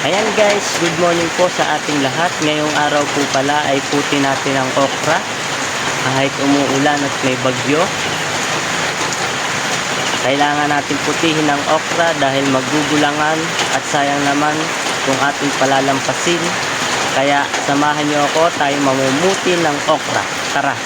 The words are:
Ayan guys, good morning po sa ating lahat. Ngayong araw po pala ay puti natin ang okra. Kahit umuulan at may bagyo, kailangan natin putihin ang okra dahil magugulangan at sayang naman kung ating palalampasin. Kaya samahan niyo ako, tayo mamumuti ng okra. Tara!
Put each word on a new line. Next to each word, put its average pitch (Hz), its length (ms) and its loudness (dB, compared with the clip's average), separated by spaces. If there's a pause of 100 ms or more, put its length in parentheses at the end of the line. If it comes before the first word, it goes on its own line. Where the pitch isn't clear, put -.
Ayan 190 320 0
guys, 202 480 2
good 170 160 0
morning 170 400 2
po 180 80 4
sa 151 320 0
ating 147 240 -2
lahat. 135 240 0 (160)
Ngayong 151 320 0
araw 147 240 2 (160)
po 143 160 0
pala 143 400 0
ay 139 160 2
puti 143 320 0
natin 135 400 0
ang 131 160 0
okra. 143 400 0 (880)
Kahit 135 300 0 (100)
umuulan 139 560 2
at 139 240 -2
may 127 160 0
bagyo, 127 400 0 (2500)
kailangan 147 480 2
natin 143 320 -2
putihin 156 400 2
ang 143 240 0
okra 165 480 0
dahil 139 320 2
magugulangan 147 880 2 (400)
at - 80 -8
sayang 143 400 0
naman 143 240 2 (560)
kung 135 160 2
ating 143 320 0
palalampasin. 135 880 0 (720)
Kaya 143 320 2 (160)
samahan 147 400 0
niyo 147 240 0
ako, 160 320 2
tayo 143 240 2
mamumuti 143 720 2
ng 156 220 0 (100)
okra. 139 360 0 (280)
Tara! 143 240 0 (100)